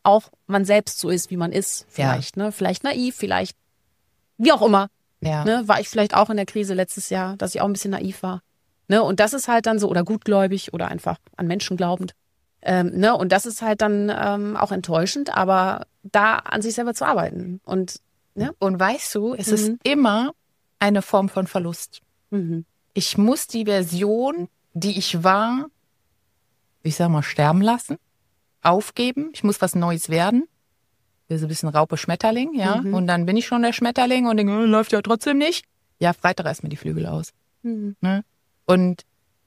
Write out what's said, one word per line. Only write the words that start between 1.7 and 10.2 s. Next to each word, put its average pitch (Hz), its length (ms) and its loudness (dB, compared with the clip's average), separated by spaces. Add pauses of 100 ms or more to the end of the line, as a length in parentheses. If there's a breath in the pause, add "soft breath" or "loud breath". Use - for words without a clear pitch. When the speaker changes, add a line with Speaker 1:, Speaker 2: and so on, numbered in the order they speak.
Speaker 2:
Ja. 135 320 -2
Speaker 1:
vielleicht, 131 240 -6
ne? 208 140 -4
Vielleicht 185 320 -4
naiv, 254 320 -4
vielleicht 190 400 -4 (800)
wie 247 160 6
auch 269 100 0
immer. 202 240 6 (340)
Speaker 2:
Ja. 151 240 -4
Speaker 1:
Ne? 226 220 0
War 208 120 4
ich 208 100 -4
vielleicht 208 260 0
auch 208 140 4
in 220 80 -2
der 196 80 -2
Krise 196 280 -4
letztes 185 360 -4
Jahr, 185 280 -4
dass 190 160 -6
ich - 80 -4
auch 214 40 2
ein 202 80 0
bisschen 202 180 -6
naiv 190 320 -6
war. 185 180 -6 (480)
Ne? 214 140 4
Und 185 180 2
das 214 120 2
ist 269 140 -6
halt 233 200 2
dann 220 120 2
so, 202 100 0
oder 175 140 0
gutgläubig 196 680 0